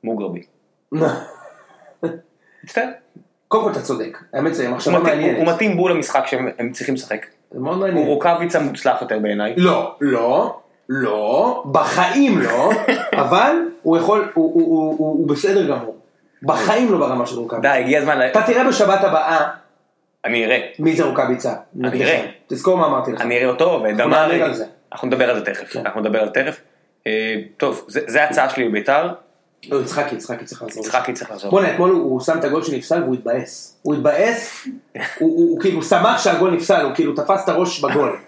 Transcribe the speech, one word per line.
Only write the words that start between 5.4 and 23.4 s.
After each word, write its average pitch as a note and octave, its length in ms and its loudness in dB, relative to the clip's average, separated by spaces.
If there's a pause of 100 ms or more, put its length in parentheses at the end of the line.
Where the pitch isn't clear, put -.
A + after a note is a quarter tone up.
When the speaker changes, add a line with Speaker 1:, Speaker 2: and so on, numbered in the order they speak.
Speaker 1:
הוא E3+ 80 2
מתאים G3 240 0
בול F3+ 140 2
למשחק D#3+ 360 0
שהם, B2+ 200 -2 (120)
הם A#2+ 120 -4
צריכים C3 240 -4
לשחק. A2 300 -8 (260)
Speaker 2:
זה C3 80 -12
מאוד D#3+ 180 -2
Speaker 1:
הוא G3 80 0
Speaker 2:
מעניין. D#3 220 2
Speaker 1:
רוקאביצה E3+ 520 2
מוצלח - 420 0
יותר A2 180 -2
בעיניי. G#2 380 -2
Speaker 2:
לא, F3 440 2
לא, C3 580 0 (300)
לא, B2+ 840 0
בחיים A3 680 2
לא, - 300 2 (220)
Speaker 1:
<laughs> - 300 -2
Speaker 2:
אבל A#3 320 4 (260)
הוא E3 160 4
יכול, G3 360 2
הוא, D#3+ 200 2
הוא, E3 100 4
הוא, D#3 340 2
הוא, D#3 220 0
הוא D3+ 100 0
בסדר F#3+ 380 2
גמור. A#2+ 280 -4 (480)
בחיים G#3 480 2
לא F3 60 4
ברמה B2+ 280 0
של B2+ 100 -10
רוקאביצה. A#2 380 -2
Speaker 1:
די, B2+ 100 2
הגיע C#3 160 2
הזמן C#3+ 200 0
ל- - 20 2
Speaker 2:
אתה E3 200 2
תראה B3 220 4
בשבת G3 400 4
הבאה D#3 460 2 (760)
Speaker 1:
אני A2+ 200 0
אראה. A2+ 140 2 (200)
Speaker 2:
מי D#3 160 2
זה E3 80 2
רוקאביצה. - 500 0 (300)
Speaker 1:
אני B2+ 200 -2
אראה. D3 220 2 (220)
Speaker 2:
תזכור F3+ 300 0
מה E3 80 4
אמרתי C3 260 0
לך. A2 100 -6
Speaker 1:
אני A#2+ 160 0
אראה B2+ 100 2